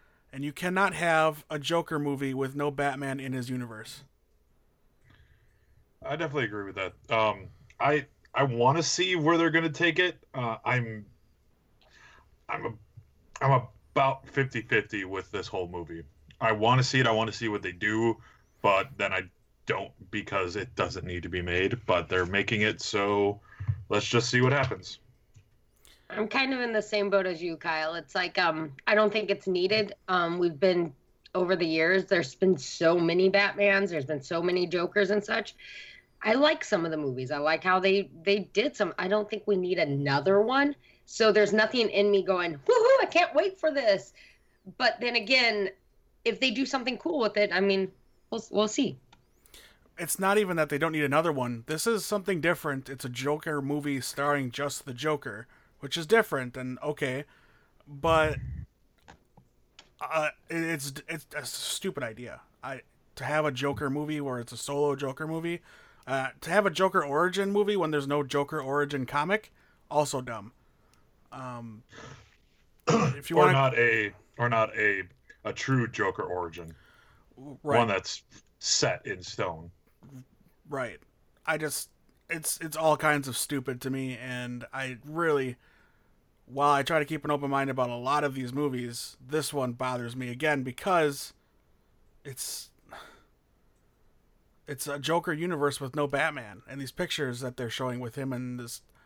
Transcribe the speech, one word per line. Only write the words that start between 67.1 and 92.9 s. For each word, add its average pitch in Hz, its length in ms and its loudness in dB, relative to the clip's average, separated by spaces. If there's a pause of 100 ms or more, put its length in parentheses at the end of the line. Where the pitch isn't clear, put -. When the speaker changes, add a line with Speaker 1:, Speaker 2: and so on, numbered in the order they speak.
Speaker 1:
movie 202 260 2
when 160 140 2
there's 143 160 0
no 143 160 2
Joker 143 380 -2
origin 139 460 -2
comic, 165 460 -2 (380)
also 147 300 0
dumb. 113 320 -10 (800)
Um, 120 500 -14 (1080)
if 147 420 0
you 165 60 0
Speaker 2:
Or 156 100 8
Speaker 1:
wanna 139 60 6
Speaker 2:
not 131 240 4
a, 113 360 2 (260)
or 120 100 0
not 110 280 2
a, 104 260 2 (420)
a 107 80 -6
true 123 360 0
Joker 101 340 -2
origin. 85 500 -6 (920)
Speaker 1:
Right. 143 160 4
Speaker 2:
One 117 100 4
that's - 340 -4 (380)
set - 460 0
in 92 160 -8
stone. 85 480 -8 (1000)
Speaker 1:
Right. 123 280 -6 (480)
I 160 120 0
just, 156 300 -6 (420)
it's, 160 300 -6
it's 156 160 -8
all 160 200 4
kinds 147 320 2
of 120 80 -6
stupid 127 460 -4
to 131 80 -4
me, 131 260 -4
and 123 560 -8
I 131 320 -8
really, 147 520 0 (920)
while 139 260 2
I 139 100 4
try 165 160 2
to 151 60 2
keep 151 200 -6
an 151 60 -2
open 143 200 0
mind 139 200 0
about 131 200 0
a 120 60 -6
lot 139 280 0
of 135 100 -2
these 127 180 -6
movies, 127 640 -4 (100)
this 147 260 -4
one 127 200 -2
bothers 123 440 -6
me 127 140 -6
again 139 320 0
because 151 720 0 (920)
it's, - 460 -10 (2000)